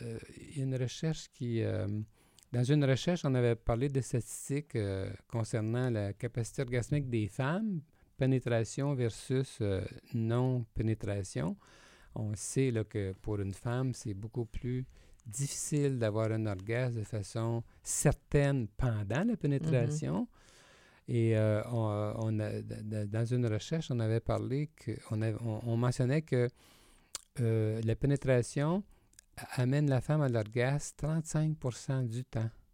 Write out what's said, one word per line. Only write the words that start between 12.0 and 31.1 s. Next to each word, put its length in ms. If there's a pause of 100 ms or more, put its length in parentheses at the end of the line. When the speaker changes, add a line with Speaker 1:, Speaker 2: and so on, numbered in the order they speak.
Speaker 1:
On 200
sait, 360
là, 140
que 360
pour 200
une 140
femme, 400
c'est 200
beaucoup 320
plus 400 (400)
difficile 720
d'avoir 340
un 140
orgasme 540
de 40
façon 580 (200)
certaine 840 (100)
pendant 480
la 120
pénétration. 840
Speaker 2:
Mhm. 60 (840)
Speaker 1:
Et, 280
euh, 340
on, 480
on 200
a, 240
d-, 200
d-, 240
dans 180
une 220
recherche, 440
on 100
avait 200
parlé 560
que, 160 (180)
on 120
a, 100 (100)
on, 220
on 120
mentionnait 460
que, 260 (920)
euh, 440
la 100
pénétration 880 (540)
a-, 260
amène 260
la 120
femme 220
à 60
l'orgasme 680
trente-cinq 600